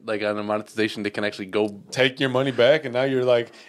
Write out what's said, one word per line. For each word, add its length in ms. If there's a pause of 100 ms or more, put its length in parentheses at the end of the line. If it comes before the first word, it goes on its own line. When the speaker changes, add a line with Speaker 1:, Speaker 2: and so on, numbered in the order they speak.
Speaker 1:
Like, 180
on 140
the 60
monetization, 600
they 60
can 160
actually 220
go 340 (100)
Speaker 2:
Take 280
your 100
money 220
back, 340
and 80
now 100
you're 220
like, 260 (180)